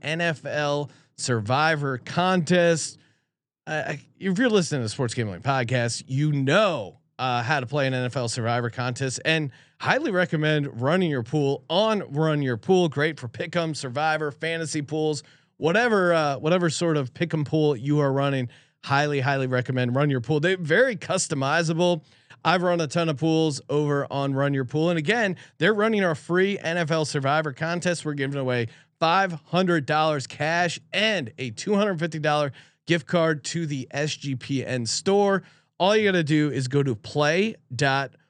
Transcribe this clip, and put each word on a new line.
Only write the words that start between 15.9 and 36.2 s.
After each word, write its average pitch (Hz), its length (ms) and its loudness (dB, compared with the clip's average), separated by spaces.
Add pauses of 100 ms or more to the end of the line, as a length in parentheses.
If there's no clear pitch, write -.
uh, 147 240 2
whatever 170 320 2
sort 165 280 0
of 131 160 -4
pick'em 160 320 -2
pool 151 300 2
you 147 240 0
are 139 120 2
running. 135 380 0 (340)
Highly, 143 380 2
highly 135 260 0
recommend 127 480 0
Run 147 140 2
Your 131 120 0
Pool. 151 180 0
They're 180 180 2
very 190 400 4
customizable. 165 1040 0 (420)
I've 175 160 4
run 175 180 2
a 160 80 0
ton 170 220 0
of 147 80 -2
pools 160 500 2
over 147 440 0
on 139 240 -2
Run 143 180 2
Your 135 100 0
Pool. 151 280 0
And 165 80 0
again, 196 360 2 (220)
they're 180 160 4
running 208 300 2
our 165 120 2
free 185 440 0
N 165 180 -4
F 160 140 0
L 160 120 2
Survivor 151 480 0
contest. 165 540 -4
We're 151 80 -4
giving 139 260 -4
away 123 280 0 (320)
five 180 320 2 (160)
hundred 170 400 2
dollars 151 400 0
cash 165 520 -2 (140)
and 190 460 -2
a 127 100 -6
two 190 260 -4
hundred 196 240 0
fifty 160 200 -4
dollar 147 320 0 (340)
gift 170 220 0
card 160 380 2
to 170 200 -6
the 143 240 -6
S 147 260 -4
G 135 200 -6
P 127 280 -4
N 120 220 -4
store. 196 560 2 (380)
All 196 160 4
you 214 120 4
gotta 185 160 2